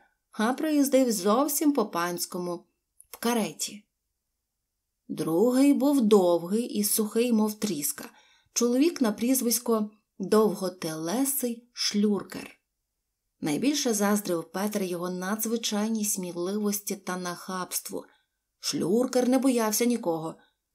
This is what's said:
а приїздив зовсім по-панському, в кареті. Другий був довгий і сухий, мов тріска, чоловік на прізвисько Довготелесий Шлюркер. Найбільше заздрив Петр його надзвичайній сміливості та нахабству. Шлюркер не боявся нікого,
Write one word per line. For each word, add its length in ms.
а 220
приїздив 580
зовсім 640
по-панському, 920
в 60
кареті. 680
Другий 680
був 280
довгий 600
і 200
сухий, 500
мов 260
тріска, 500
чоловік 480
на 100
прізвисько 800
Довготелесий 1500
Шлюркер. 840
Найбільше 520
заздрив 580
Петр 320
його 260
надзвичайній 960
сміливості 880
та 220
нахабству. 880
Шлюркер 720
не 80
боявся 480
нікого, 500